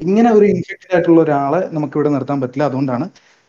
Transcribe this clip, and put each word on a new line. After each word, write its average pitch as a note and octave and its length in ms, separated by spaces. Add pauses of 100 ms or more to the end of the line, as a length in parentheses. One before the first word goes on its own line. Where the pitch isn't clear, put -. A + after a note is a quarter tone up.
ഇങ്ങനെ G#3+ 320
ഒരു G#3 120
ഇൻഫെക്റ്റഡ് F#3 500
ആയിട്ടുള്ള E3 260
ഒരാളെ D3+ 520
നമുക്ക് D3+ 240
ഇവിടെ D3 120
നിർത്താൻ C#3 320
പറ്റില്ല, B2+ 240
അതുകൊണ്ടാണ് C#3+ 440 (400)